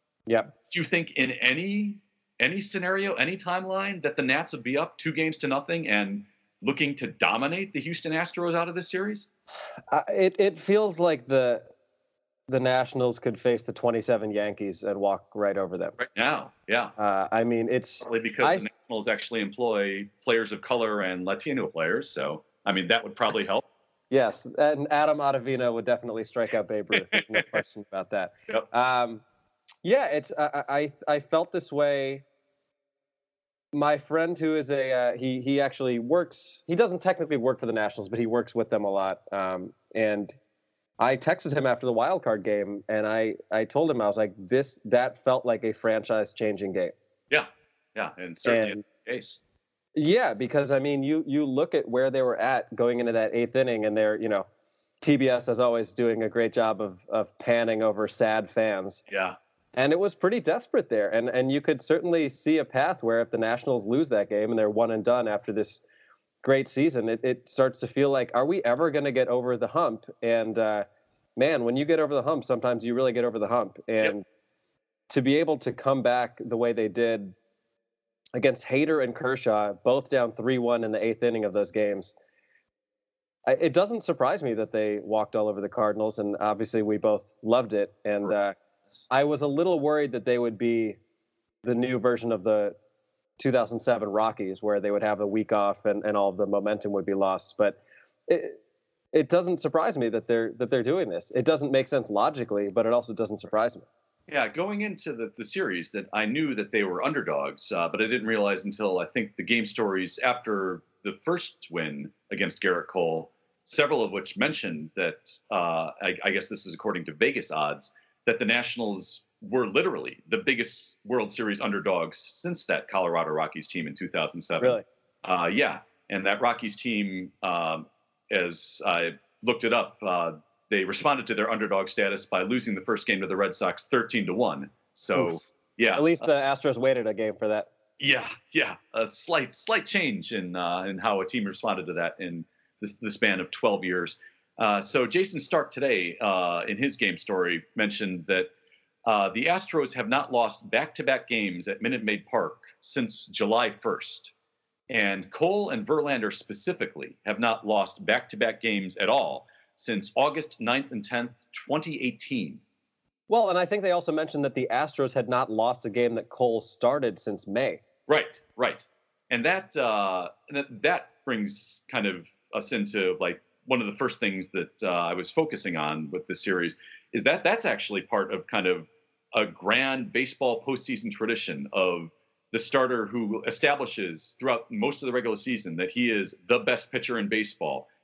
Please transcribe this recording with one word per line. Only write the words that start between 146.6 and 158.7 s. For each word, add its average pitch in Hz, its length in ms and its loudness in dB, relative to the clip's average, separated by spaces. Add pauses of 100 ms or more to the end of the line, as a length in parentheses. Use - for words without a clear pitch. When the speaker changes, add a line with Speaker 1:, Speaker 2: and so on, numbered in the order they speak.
Speaker 2:
in 104 80 -4
his 135 200 -2
game 92 220 0
story, 87 460 -2 (100)
mentioned 101 540 -2
that, 92 220 2 (540)
uh, 104 260 4
the 117 160 -2
Astros 165 460 0
have 120 160 -4
not 131 240 0
lost 113 380 0
back-to-back 135 560 0
games 98 400 -2
at 98 160 -6
Minute 117 220 -2
Maid 104 200 -2
Park 95 380 -2 (180)
since - 460 -6
July 113 560 2
first. - 480 -6 (600)
And 98 420 0
Cole 196 380 0
and 113 140 -4
Verlander 139 480 0
specifically - 840 -8 (100)
have 107 140 -2
not 113 260 0
lost 101 400 0
back-to-back 113 560 0
games 101 360 -2